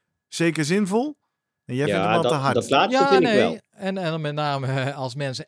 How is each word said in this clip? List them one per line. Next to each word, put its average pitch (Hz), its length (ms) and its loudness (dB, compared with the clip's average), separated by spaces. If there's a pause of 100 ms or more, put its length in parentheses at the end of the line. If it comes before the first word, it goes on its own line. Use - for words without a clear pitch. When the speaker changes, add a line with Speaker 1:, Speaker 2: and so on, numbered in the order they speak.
(280)
Speaker 1:
zeker 160 380 -2
zinvol. 214 520 0 (480)
En 127 100 -8
jij 135 100 0
vindt 98 160 0
Speaker 2:
Ja, 98 60 0
Speaker 1:
hem 110 100 2
al 165 40 2
Speaker 2:
dat, - 100 2
Speaker 1:
te 156 60 0
hard. 135 180 0
Speaker 2:
dat 117 140 -2
laatste 202 320 4
Speaker 3:
Ja, 277 80 4
Speaker 2:
vind 392 120 6
ik 247 60 4
Speaker 3:
nee. 214 100 2
Speaker 2:
wel. 170 220 0 (100)
Speaker 3:
En, 190 280 -6
en 165 240 -4
met 147 120 -4
name, 143 340 -2
eh, 135 300 -2
als 131 180 -8
mensen 139 320 -6